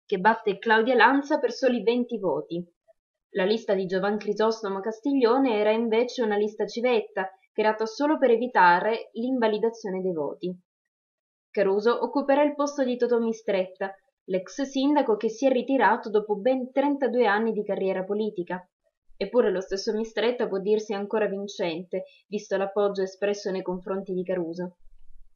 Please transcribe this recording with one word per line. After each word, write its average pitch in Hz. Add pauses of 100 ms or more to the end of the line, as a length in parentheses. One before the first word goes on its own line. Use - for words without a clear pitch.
che 196
batte 208
Claudia 226
Lanza 277
per 233
soli 240
venti 240
voti. 170 (680)
La 185
lista 214
di 190
Giovan 190
Crisostomo 208
Castiglione 240
era 214
invece 233
una 214
lista 214
civetta, 214 (240)
creata 214
solo 294
per 254
evitare 226
l'invalidazione 220
dei 185
voti. 170 (920)
Caruso 202
occuperà 277
il 294
posto 285
di 247
Totò 233
Mistretta, 196 (300)
l'ex 190
sindaco 269
che 220
si 269
è 262
ritirato 240
dopo 208
ben 254
trentadue 269
anni 220
di 202
carriera 190
politica. 196 (480)
Eppure 214
lo 180
stesso 196
Mistretta 220
può 190
dirsi 214
ancora 202
vincente, 190 (240)
visto 196
l'appoggio 196
espresso 202
nei 185
confronti 190
di 180
Caruso. 180 (580)